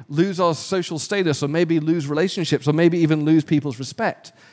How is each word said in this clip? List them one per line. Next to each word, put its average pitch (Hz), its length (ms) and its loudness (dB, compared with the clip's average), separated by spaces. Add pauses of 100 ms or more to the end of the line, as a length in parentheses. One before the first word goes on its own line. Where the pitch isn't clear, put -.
lose 170 300 0
our 170 140 2
social 175 460 -6
status, 180 420 -2
or 147 60 -2
maybe 165 320 0
lose 156 280 0
relationships, 170 600 -2
or 151 60 4
maybe 170 260 4
even 156 240 2
lose 156 200 4
people's 139 360 -2
respect - 540 -6 (200)